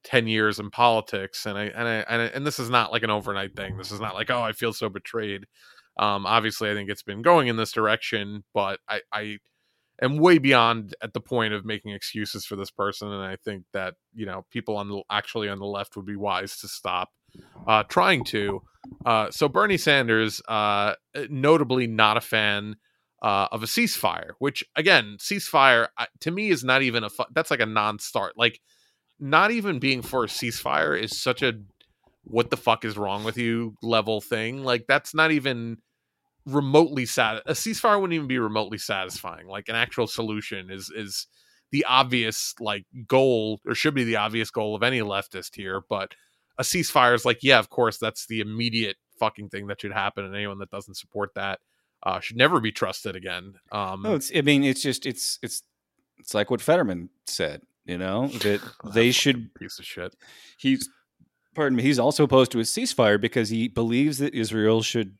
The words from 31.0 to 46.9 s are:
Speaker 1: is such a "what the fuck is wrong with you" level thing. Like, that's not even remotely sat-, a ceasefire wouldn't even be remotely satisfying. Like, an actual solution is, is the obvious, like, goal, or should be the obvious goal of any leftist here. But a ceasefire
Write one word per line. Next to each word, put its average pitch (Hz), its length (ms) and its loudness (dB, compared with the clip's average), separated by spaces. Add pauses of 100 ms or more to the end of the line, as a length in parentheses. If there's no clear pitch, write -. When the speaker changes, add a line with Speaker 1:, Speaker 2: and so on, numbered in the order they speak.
Speaker 1:
is - 180 -6
such 127 220 -2
a 123 120 0 (720)
"what 120 240 0
the - 80 -2
fuck 113 280 2
is 107 120 -6
wrong 101 260 -4
with 110 140 -4
you" 117 440 -2
level 113 400 0
thing. 120 420 -6
Like, 123 240 0
that's 143 280 0
not 160 160 4
even 120 460 -2 (680)
remotely 139 600 4
sat-, 110 400 0
a 151 60 -2
ceasefire 214 460 2
wouldn't 180 140 0
even 151 140 -2
be 127 100 -2
remotely 107 400 -2
satisfying. 92 680 -8
Like, 98 220 -12
an 113 60 -4
actual 117 300 0
solution 107 640 -6
is, 95 260 -12
is 104 300 -8 (460)
the 143 140 0
obvious, 123 760 2
like, 104 260 -6 (220)
goal, 120 580 2
or 117 80 -4
should 147 220 0
be 131 80 0
the 113 140 0
obvious 110 340 -2
goal 107 240 -4
of 101 80 -2
any 127 160 0
leftist 98 560 -6
here. 95 340 -6
But 98 240 -4 (460)
a 131 40 -2
ceasefire 127 520 4